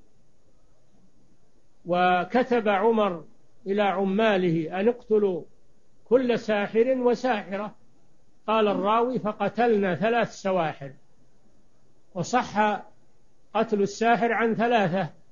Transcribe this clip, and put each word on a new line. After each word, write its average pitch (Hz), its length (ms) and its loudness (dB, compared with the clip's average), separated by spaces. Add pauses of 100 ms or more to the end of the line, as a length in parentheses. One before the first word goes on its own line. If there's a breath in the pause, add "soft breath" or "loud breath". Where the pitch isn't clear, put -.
(1900)
وكتب 180 840 0
عمر 202 560 0 (440)
إلى 202 140 0
عماله 185 960 0
أن 202 80 0
اقتلوا 202 540 0 (640)
كل 240 340 2
ساحر 214 580 0
وساحرة. 220 800 -2 (720)
قال 214 200 2
الراوي: 214 520 0
"فقتلنا 202 760 0
ثلاث 220 380 0
سواحر". 160 580 -4 (1200)
وصح 208 680 0 (720)
قتل 220 280 0
الساحر 220 500 0
عن 220 240 0
ثلاثة 196 540 0 (220)